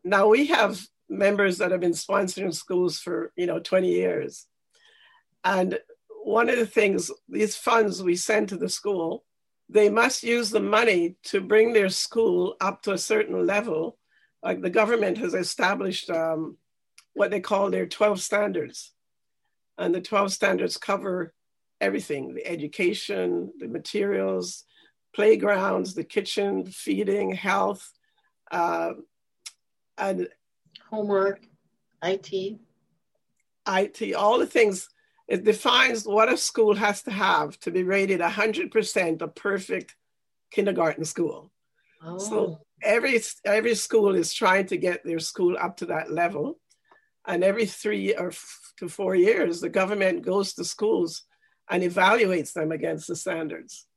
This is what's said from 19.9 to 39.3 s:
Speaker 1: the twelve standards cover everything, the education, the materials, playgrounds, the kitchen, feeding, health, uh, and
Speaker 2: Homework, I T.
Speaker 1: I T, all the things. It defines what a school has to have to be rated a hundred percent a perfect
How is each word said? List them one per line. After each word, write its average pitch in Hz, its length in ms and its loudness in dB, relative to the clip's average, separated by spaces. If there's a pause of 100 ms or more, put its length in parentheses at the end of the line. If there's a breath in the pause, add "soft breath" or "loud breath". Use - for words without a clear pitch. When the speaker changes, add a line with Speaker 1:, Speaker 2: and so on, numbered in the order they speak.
Speaker 1:
the 180 80 -4
twelve 202 280 0
standards 185 460 0
cover 190 560 -4 (480)
everything, 190 540 -4
the 151 120 -10
education, 175 1120 -4
the - 80 -12
materials, 190 1000 -4 (500 soft breath)
playgrounds, 196 800 2
the 160 100 -6
kitchen, 196 600 -4
feeding, 196 680 -4
health, 196 580 -2 (600)
uh, 170 400 -2 (1040)
and 190 320 -4 (640)
Speaker 2:
Homework, 202 500 0 (600)
I 185 140 0
T. 190 420 -6 (1080)
Speaker 1:
I 190 220 2
T, 196 280 -6
all 208 240 4
the - 80 2
things. 208 440 2 (380)
It 190 160 -2
defines 233 600 4
what 220 260 4
a 339 40 2
school 214 380 4
has 208 300 0
to 233 80 -6
have 180 480 0
to - 100 -6
be 180 140 0
rated 190 360 2
a 170 80 2
hundred 214 440 -2
percent 185 500 0
a 156 60 -6
perfect 190 680 -6 (560)